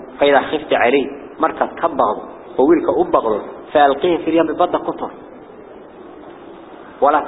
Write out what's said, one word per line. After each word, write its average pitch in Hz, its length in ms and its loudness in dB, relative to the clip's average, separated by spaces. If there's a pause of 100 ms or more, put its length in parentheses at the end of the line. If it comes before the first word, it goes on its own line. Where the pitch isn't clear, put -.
(180)
fa 143 80 4
idaa 139 160 6
khifti 151 320 -4
calayhi, 123 320 2 (320)
markaad - 400 -2
ka 170 100 -2
baqdo, 120 340 -2 (340)
oo 131 100 4
wiilka 160 260 2
u 147 120 0
baqdo, 113 340 0 (300)
fa 147 160 4
alqihi 151 340 2
fil 160 160 -4
yammi, 160 240 2
badda 175 200 0
ku - 140 -6
tur. - 180 -10 (1900)
Walaa 143 280 4